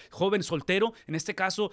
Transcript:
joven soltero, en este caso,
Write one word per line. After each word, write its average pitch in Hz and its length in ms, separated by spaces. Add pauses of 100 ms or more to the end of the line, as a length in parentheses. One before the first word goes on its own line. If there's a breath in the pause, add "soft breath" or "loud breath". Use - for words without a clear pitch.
(100 loud breath)
joven 196 320
soltero, 190 500 (140 loud breath)
en 156 80
este 165 200
caso, 190 380